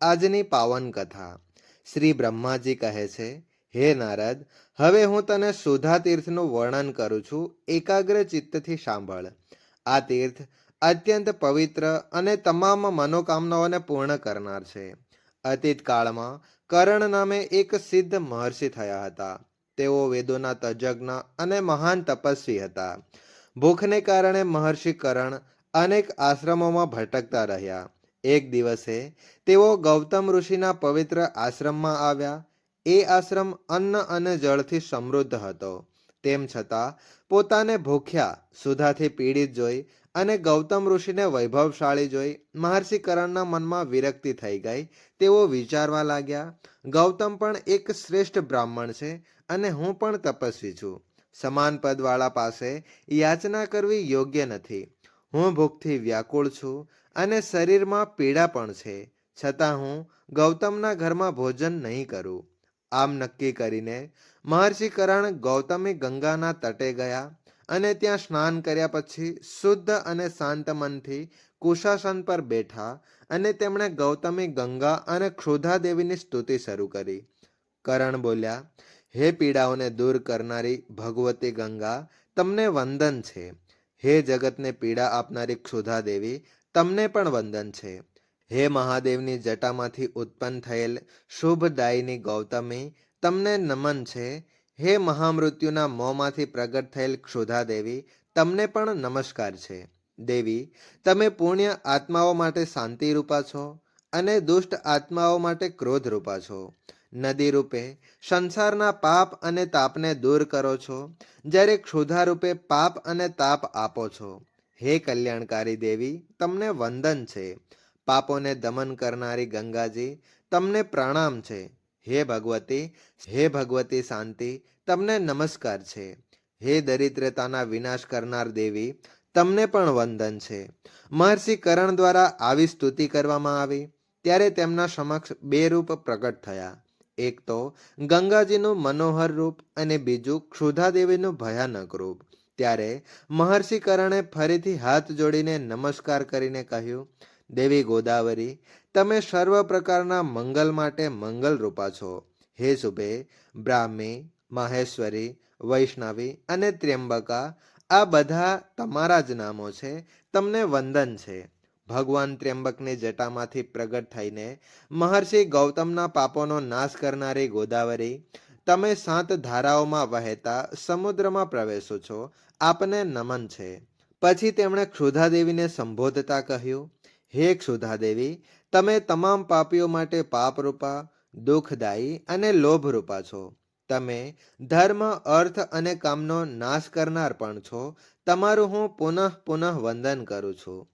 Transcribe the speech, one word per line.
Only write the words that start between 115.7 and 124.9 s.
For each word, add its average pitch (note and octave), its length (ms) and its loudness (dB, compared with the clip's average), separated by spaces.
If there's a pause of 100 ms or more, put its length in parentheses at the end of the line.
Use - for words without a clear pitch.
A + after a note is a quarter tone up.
દેવી, A#2 520 -4 (120)
તમને F#3+ 300 -2
વંદન C3 560 -2
છે. F#2 320 -12 (480)
પાપોને C#3 500 0
દમન B2+ 400 -6
કરનારી A#2+ 500 -4
ગંગાજી, A2+ 760 -6 (300)
તમને G3 300 2
પ્રણામ C#3 600 0
છે. G2 380 -14 (280)
હે C3+ 160 0
ભગવતી, A#2 720 -4 (320)
હે C3+ 200 2
ભગવતી B2+ 560 -2
શાંતિ, A#2+ 580 -10 (260)
તમને G3+ 320 0